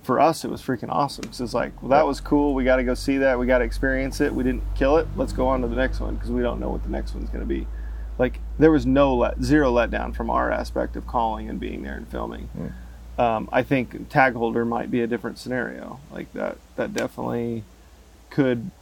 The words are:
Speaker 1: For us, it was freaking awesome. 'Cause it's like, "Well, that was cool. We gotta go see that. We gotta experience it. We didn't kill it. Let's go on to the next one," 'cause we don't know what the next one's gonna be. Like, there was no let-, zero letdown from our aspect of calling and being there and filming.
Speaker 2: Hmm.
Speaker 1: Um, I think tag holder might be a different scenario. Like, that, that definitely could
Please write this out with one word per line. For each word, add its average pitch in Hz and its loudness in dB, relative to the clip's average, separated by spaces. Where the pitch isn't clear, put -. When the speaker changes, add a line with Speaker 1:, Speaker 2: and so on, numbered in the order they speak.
Speaker 1:
For 120 2
us, 156 4
it - -4
was 123 -6
freaking - -4
awesome. 139 -2
'Cause 120 -10
it's 117 -6
like, 127 -2
"Well, 120 -8
that 147 6
was 139 -2
cool. 147 2
We 131 0
gotta 127 4
go 123 2
see 135 0
that. 135 4
We 123 0
gotta 123 4
experience 131 0
it. 143 2
We 127 0
didn't 123 0
kill 139 4
it. - 2
Let's 135 -2
go 127 2
on 131 2
to 120 0
the 117 -2
next 127 0
one," 110 -4
'cause 117 -4
we 123 0
don't 120 0
know 64 -4
what - -4
the - -4
next - -4
one's 58 -6
gonna 62 -6
be. - -2
Like, 127 0
there 156 8
was 139 4
no 135 6
let-, 113 2
zero 135 6
letdown 117 2
from 117 -4
our 123 2
aspect 120 -4
of 120 -8
calling 110 -2
and 127 -6
being 104 -8
there 69 -8
and - -12
filming. 58 -8
Speaker 2:
Hmm. - -8
Speaker 1:
Um, 113 0
I 127 2
think - -2
tag 131 4
holder 117 0
might 117 -4
be 123 2
a 117 0
different 120 -6
scenario. 123 -8
Like, - -12
that, 50 -6
that 113 -4
definitely 120 -4
could 127 2